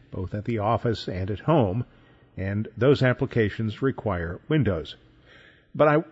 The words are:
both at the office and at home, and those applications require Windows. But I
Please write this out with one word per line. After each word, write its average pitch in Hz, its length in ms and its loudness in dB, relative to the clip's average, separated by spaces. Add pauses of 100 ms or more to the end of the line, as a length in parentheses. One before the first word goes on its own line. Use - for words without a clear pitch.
(100)
both 92 240 -6
at 104 100 -6
the 117 140 -2
office 107 480 0
and 95 240 -4
at 101 80 -4
home, 123 460 2 (520)
and 101 300 -2 (100)
those 131 280 4
applications 113 760 0
require 90 680 -4
Windows. 104 480 0 (760)
But 147 140 4
I 151 140 4 (120)